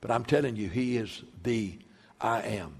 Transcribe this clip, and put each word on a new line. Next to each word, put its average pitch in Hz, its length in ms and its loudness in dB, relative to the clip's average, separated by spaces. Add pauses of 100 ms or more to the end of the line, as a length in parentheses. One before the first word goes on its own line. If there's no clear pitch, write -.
But - 120 0
I'm 117 120 2
telling 143 300 4
you, 104 140 -2
he 123 280 2
is 113 280 -4 (180)
the 110 340 0 (440)
I 117 220 2
am. 87 380 -4